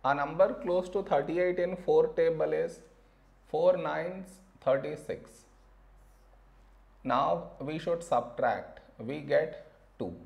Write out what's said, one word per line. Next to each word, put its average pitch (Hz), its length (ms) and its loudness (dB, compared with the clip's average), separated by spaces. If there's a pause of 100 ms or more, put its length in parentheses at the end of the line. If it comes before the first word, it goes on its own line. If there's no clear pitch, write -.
A 139 100 4
number 160 400 2
close 180 360 -2
to 196 120 -2
thirty-eight 175 560 0
in 180 180 -2
four 160 320 4
table 160 440 2
is 165 280 -2 (680)
four 175 280 4
nines, 170 640 -6 (220)
thirty-six. - 720 -2 (1700)
Now 143 480 2 (100)
we 151 180 -6
should 170 260 -2
subtract. 120 760 -2 (180)
We 131 220 -8
get 147 460 0 (320)
two. 87 160 -6 (120)